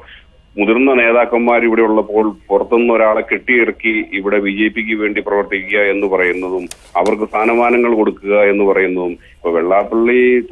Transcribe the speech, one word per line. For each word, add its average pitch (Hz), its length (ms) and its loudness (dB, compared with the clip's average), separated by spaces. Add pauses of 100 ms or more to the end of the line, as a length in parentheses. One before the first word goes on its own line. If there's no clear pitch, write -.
(580)
മുതിർന്ന 117 340 2
നേതാക്കന്മാർ 120 720 2
ഇവിടെ 113 160 2
ഉള്ളപ്പോൾ 107 560 0 (120)
പുറത്തുനിന്ന് 117 460 2
ഒരാളെ 110 260 2
കെട്ടിയിറക്കി 110 920 -2
ഇവിടെ 98 260 -2
ബി 101 120 -2
ജെ 104 180 0
പിക്ക് 110 260 -6
വേണ്ടി 107 260 -4
പ്രവർത്തിക്കുക 101 580 -4
എന്ന് 101 280 0
പറയുന്നതും 92 640 -2 (280)
അവർക്ക് 104 280 0
സ്ഥാനമാനങ്ങൾ 117 680 0
കൊടുക്കുക 101 480 0
എന്ന് 101 220 2
പറയുന്നതും, 92 460 0
ഇപ്പൊ - 400 -10
വെള്ളാപ്പള്ളി, 113 920 2 (120)